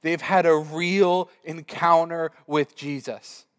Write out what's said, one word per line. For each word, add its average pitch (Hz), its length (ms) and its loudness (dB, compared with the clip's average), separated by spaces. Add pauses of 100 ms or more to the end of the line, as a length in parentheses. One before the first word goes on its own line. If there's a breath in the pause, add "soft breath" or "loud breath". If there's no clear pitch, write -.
They've 160 180 -4
had 185 240 2
a 165 100 6
real 175 720 0 (140 soft breath)
encounter 165 880 0 (160 soft breath)
with 147 300 -2
Jesus. 135 680 -12 (140)